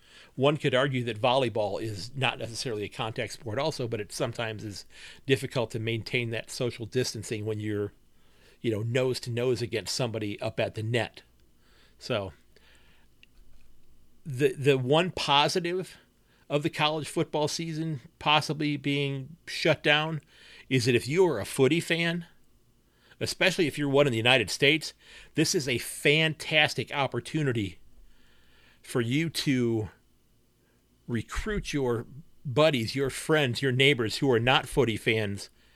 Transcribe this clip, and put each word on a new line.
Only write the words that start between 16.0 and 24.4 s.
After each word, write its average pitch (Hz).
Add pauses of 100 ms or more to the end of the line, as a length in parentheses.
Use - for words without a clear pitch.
of 147
the 160
college 156
football 151
season 160 (180)
possibly 147
being 139 (100)
shut -
down 151 (480)
is 131
that 127
if 113
you 175
are 131
a 92
footy 135
fan, 170 (920)
especially 175
if 127
you're 147
one 139
in 131
the 113
United 117